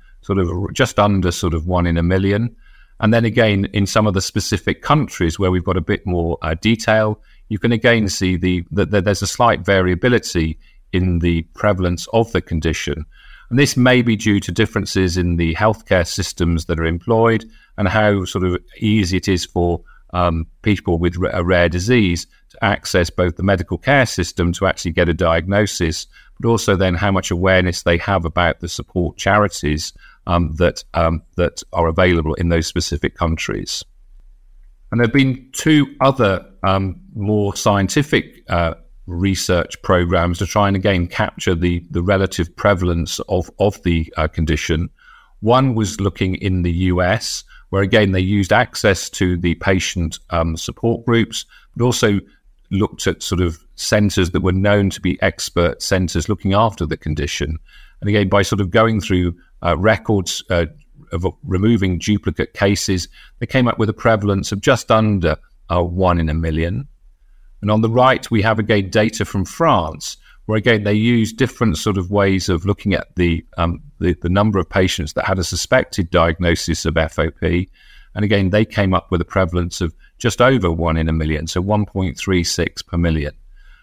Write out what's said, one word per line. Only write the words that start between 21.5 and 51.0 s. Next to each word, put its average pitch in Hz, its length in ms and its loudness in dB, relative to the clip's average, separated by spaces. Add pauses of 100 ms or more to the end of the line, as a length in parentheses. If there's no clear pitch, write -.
disease 90 580 0 (220)
to - 160 -6
access 98 440 0
both 90 280 -2
the 92 60 -6
medical 95 340 -2
care 135 300 2
system 85 460 -2
to 95 140 -2
actually 82 240 -4
get 85 160 2
a 85 60 0
diagnosis, 87 920 0 (360)
but 117 80 0
also 107 260 2
then 92 200 2
how 98 160 0
much 95 200 -2
awareness 90 520 2
they 87 140 2
have 90 280 -2
about 85 340 0
the 87 80 -10
support - 480 -4
charities, 95 800 -2 (320)
um, 87 320 0
that, - 260 0 (120)
um, 82 280 0 (140)
that - 340 -2
are 85 160 0
available 80 460 2
in 85 160 -2
those 82 180 2
specific - 480 -4
countries. 80 680 -4 (1080)
And 113 80 0
there 117 80 4
have 110 60 -2
been 135 380 0
two 147 480 2
other, 127 460 0 (180)
um, 98 380 -2 (120)
more 104 420 -2
scientific, 104 920 0
uh, 85 260 0 (300)
research 90 760 -2
programs 87 560 2
to 98 80 -4
try 101 220 0
and 98 100 0
again 92 300 0
capture - 480 -2
the, 87 360 0
the 87 100 -2
relative 95 540 0
prevalence 87 720 0
of, 90 220 -2 (100)
of 98 240 0
the, 85 320 0
uh, 78 140 0
condition. 80 600 -2 (520)
One 123 340 2
was 107 240 -2
looking 95 360 -2
in 92 260 -2
the 87 100 0
U 90 300 0
S, 95 420 -2 (260)
where 98 120 0
again 101 300 4
they 95 100 2
used 101 320 0
access - 580 0
to 90 240 0
the 87 200 0
patient, 90 640 -2 (100)
um, 82 260 -2
support - 500 -4